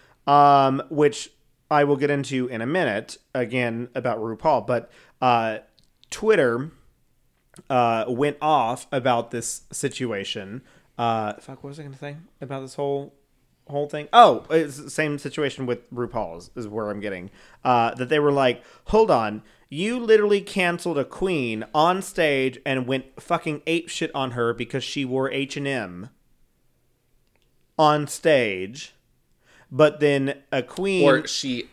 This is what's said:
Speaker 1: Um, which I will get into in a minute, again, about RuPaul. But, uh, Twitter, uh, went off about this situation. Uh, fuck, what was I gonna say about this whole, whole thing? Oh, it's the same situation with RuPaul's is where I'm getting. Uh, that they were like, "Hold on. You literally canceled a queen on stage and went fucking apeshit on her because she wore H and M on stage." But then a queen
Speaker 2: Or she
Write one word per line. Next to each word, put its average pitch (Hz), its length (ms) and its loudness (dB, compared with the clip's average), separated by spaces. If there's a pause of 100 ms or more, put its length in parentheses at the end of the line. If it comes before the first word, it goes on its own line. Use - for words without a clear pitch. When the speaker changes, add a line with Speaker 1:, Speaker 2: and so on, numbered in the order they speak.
(260)
Speaker 1:
Um, 139 640 6
which 147 420 0 (400)
I 147 140 4
will 143 100 2
get 143 140 0
into 131 380 -2
in 120 140 -6
a 117 60 -4
minute, 135 500 -2 (160)
again, 120 600 -4
about 120 240 -4
RuPaul. 113 480 -2
But, 120 240 -4 (300)
uh, 113 380 2 (500)
Twitter, 151 640 2 (1000)
uh, 117 400 2
went 143 320 -2
off 127 500 0
about 120 400 0
this - 300 -8 (100)
situation. 110 880 -8 (360)
Uh, 113 360 -2
fuck, - 300 -18
what 139 60 -14
was 143 100 -16
I 156 40 -16
gonna 135 140 -18
say 143 200 -14 (240)
about 135 200 -10
this 131 140 -16
whole, 143 380 -4 (560)
whole 143 180 -4
thing? 147 240 -10
Oh, 196 380 8
it's 147 280 0
the 143 120 -14
same 147 300 -2
situation 135 480 -6
with 120 260 -6
RuPaul's 107 640 -8
is 117 120 -10
where 107 220 -6
I'm 104 120 -8
getting. 95 280 -8 (340)
Uh, 120 320 2
that 123 140 -8
they 156 100 2
were 147 120 4
like, 131 320 2 (220)
"Hold 214 260 4
on. 107 320 0 (260)
You 208 300 -4
literally 214 400 4
canceled 175 580 -2
a 139 60 0
queen 123 600 -4 (100)
on 175 260 4
stage 139 640 0
and 131 220 -2
went 131 340 -4
fucking 160 460 -4
apeshit 170 480 -4
on 135 160 -2
her 117 220 -2
because 123 280 -6
she 139 220 -6
wore 131 260 -2
H 135 280 -6
and 143 100 -6
M 101 420 -6 (1700)
on 151 300 4
stage." 120 840 -2 (760)
But 147 300 4
then 139 360 2 (160)
a 135 120 -2
queen 185 400 -2
Speaker 2:
Or 135 240 4
she - 460 -6